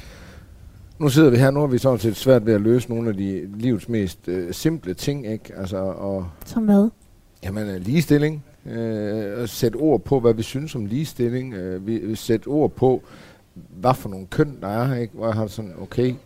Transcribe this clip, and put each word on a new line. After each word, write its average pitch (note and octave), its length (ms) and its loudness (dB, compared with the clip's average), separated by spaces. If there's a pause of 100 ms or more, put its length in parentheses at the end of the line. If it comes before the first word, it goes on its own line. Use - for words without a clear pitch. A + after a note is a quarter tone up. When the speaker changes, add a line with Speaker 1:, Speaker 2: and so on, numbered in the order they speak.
(1000)
Speaker 1:
nu D3+ 100 2
sidder C#3+ 200 8
vi A#2+ 80 6
her, C3+ 140 6
nu C#3 80 0
har D3+ 80 2
vi B2+ 100 2
sådan B2+ 220 2
set G#2 160 0
svært B2 300 4
ved A2+ 80 4
at G#2 80 4
løse A#2 280 2
nogle A#2 200 -2
af G2+ 80 -2
de F#2+ 380 -4
livets A2 340 -2
mest, G#2 380 -4
øh, F2+ 260 -4
simple D#3 400 -4
ting, C#3+ 340 -6
ikke? G#2+ 300 -8
Altså, F#2+ 200 -6
og F#2+ 500 -4 (180)
Speaker 2:
Som - 200 -4
hvad? G#3 240 6 (540)
Speaker 1:
Jamen, G#2 240 -6
øh, F#2 140 -8
ligestilling. C#3+ 640 2 (220)
Øh, A2 800 -4
at A2+ 60 -6
sætte A2+ 260 0
ord C#3 280 2
på, C#3 160 0
hvad A#2 140 6
vi A2 100 -2
synes C#3+ 320 -8
om A#2 100 -4
ligestilling. B2 680 -4
Øh, F#2 340 -8
vi, A2+ 100 -2
vi G#2+ 180 -4
sætte A2+ 320 -2
ord C#3+ 240 2
på, B2+ 300 2 (800)
hvad B2+ 140 4
for - 160 -6
nogle F#2+ 160 -12
køn, D3 360 -2
der F#2 60 -8
er, A#2+ 280 -2
ikke? A#2+ 180 -6
Hvor G#2+ 120 -8
jeg A2+ 100 0
har A2 80 -2
det G2+ 80 -4
sådan, G2+ 300 -12
okay, B2 320 -2 (120)